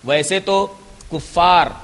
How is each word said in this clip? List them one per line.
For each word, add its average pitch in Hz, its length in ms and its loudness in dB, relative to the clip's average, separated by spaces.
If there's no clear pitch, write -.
ویسے 151 360 0
تو 196 360 -2
کفار 175 540 2